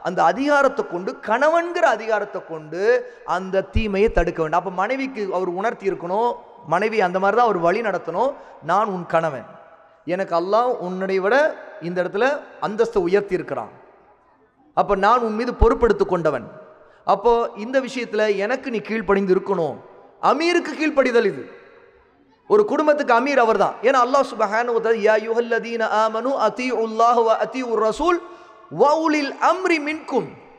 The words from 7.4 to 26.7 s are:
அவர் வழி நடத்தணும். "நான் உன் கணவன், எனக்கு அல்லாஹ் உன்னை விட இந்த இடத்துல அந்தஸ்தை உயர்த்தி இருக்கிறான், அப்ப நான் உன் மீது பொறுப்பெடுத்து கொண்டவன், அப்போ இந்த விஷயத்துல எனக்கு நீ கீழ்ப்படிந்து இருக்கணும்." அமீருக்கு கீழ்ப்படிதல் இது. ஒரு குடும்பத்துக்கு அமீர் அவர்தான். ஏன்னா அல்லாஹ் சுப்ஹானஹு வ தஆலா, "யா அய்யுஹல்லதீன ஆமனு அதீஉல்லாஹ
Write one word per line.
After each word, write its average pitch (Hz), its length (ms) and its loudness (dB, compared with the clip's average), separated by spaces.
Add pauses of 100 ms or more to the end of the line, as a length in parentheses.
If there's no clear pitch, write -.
அவர் 185 120 0
வழி 180 200 2
நடத்தணும். 196 520 -2 (300)
"நான் 190 240 2
உன் 180 180 -6
கணவன், 151 400 -2 (600)
எனக்கு 175 300 -2
அல்லாஹ் 208 420 2
உன்னை 185 420 -4
விட 262 360 2 (260)
இந்த 180 220 -4
இடத்துல 233 360 -2 (220)
அந்தஸ்தை 214 360 -2
உயர்த்தி 190 360 0
இருக்கிறான், 117 360 -6 (1040)
அப்ப 196 220 2
நான் 208 240 4
உன் 220 160 -2
மீது 240 160 -4
பொறுப்பெடுத்து 226 540 4
கொண்டவன், 185 420 -2 (580)
அப்போ 226 500 2
இந்த 254 260 -2
விஷயத்துல 214 540 -2
எனக்கு 247 360 -4
நீ 226 60 -4
கீழ்ப்படிந்து 196 580 0
இருக்கணும்." 175 420 -2 (440)
அமீருக்கு 320 580 2
கீழ்ப்படிதல் 254 460 2
இது. 139 320 -6 (920)
ஒரு 208 180 6
குடும்பத்துக்கு 294 480 2
அமீர் 262 240 2
அவர்தான். 208 440 2
ஏன்னா 262 240 2
அல்லாஹ் 269 240 2
சுப்ஹானஹு 226 440 -2
வ 226 100 0
தஆலா, 226 140 2
"யா 214 180 2
அய்யுஹல்லதீன 226 720 -2 (160)
ஆமனு 220 280 -2 (160)
அதீஉல்லாஹ 226 680 0